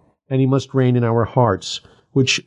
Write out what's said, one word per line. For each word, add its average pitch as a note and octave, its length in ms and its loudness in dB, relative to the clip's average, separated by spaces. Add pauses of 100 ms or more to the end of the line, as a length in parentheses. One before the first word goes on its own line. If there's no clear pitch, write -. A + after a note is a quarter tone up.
(300)
And C3+ 100 0
he C3+ 60 2
must C3 260 -2
reign B2+ 240 2
in A#2+ 80 0
our A2+ 220 0
hearts, A2 560 -2 (300)
which - 340 0